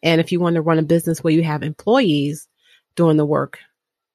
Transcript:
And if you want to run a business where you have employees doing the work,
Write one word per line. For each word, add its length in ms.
And 180
if 100
you 80
want 160
to 60
run 180
a 40
business 400
where 100
you 100
have 200
employees 840
doing 220
the 80
work, 340